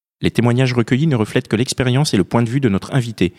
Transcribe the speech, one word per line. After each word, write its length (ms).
Les 80
témoignages 440
recueillis 340
ne 80
reflètent 320
que 80
l'expérience 580
et 40
le 80
point 180
de 60
vue 100
de 80
notre 260
invité. 460